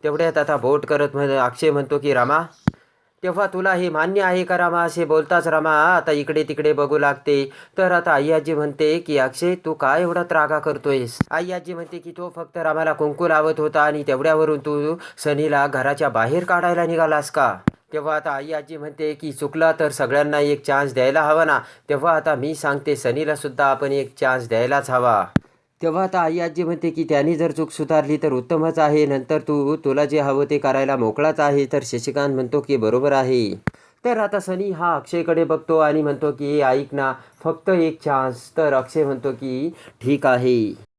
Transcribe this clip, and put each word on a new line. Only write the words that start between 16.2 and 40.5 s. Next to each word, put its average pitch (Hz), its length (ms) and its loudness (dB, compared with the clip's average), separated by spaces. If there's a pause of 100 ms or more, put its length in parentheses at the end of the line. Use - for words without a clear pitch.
काढायला 175 420 0
निघालास 160 460 0
का?" 127 220 2 (400)
तेव्हा 151 220 -4
आता 151 160 -4
आई 143 200 -8
आजी 151 260 -10
म्हणते 151 360 -6
की, 147 180 -8
"चुकला 160 400 0
तर 160 180 0
सगळ्यांना 147 500 0
एक 147 260 0
चान्स 139 280 0
द्यायला 135 280 4
हवा 156 240 2
ना, 143 140 2 (300)
तेव्हा 151 260 2
आता 156 200 0
मी 147 200 -6
सांगते, 143 400 -2
सनीला 147 400 -2
सुद्धा 143 300 -2
आपण 135 260 0
एक 139 280 -4
चान्स 127 280 0
द्यायलाच 127 420 0
हवा." 123 360 2 (560)
तेव्हा 165 220 0
आता 185 160 -2
आई 165 200 0
आजी 170 240 -4
म्हणते 165 260 -2
की, 160 140 -4
"त्याने 151 320 2
जर 160 160 0
चूक 151 200 -4
सुधारली 151 460 0
तर 147 140 0
उत्तमच 160 480 -2
आहे, 151 260 4
नंतर 143 340 -2
तू, 147 360 -2
तुला 143 300 0
जे 147 140 0
हवं 139 300 0
ते 147 80 0
करायला 135 380 0
मोकळाच 143 440 0
आहे." 143 260 2
तर 135 180 0
शशिकांत 135 520 -4
म्हणतो 131 240 -2
की, 143 180 -2
"बरोबर 123 340 2
आहे." 123 440 0 (500)
तर 240 120 0
आता 202 220 -2
सनी 185 320 -6
हा 170 240 -2
अक्षयकडे 165 480 -2
बघतो 160 340 0
आणि 156 240 4
म्हणतो 147 300 -2
की, 143 300 -2
"ऐक 135 300 0
ना, 135 220 -2 (300)
फक्त 160 260 -4
एक 165 360 0
चान्स." 131 520 -2
तर 151 160 2
अक्षय 131 300 0
म्हणतो 135 280 -2
की, 131 420 -6 (280)
"ठीक 135 240 0
आहे." 123 640 2 (120)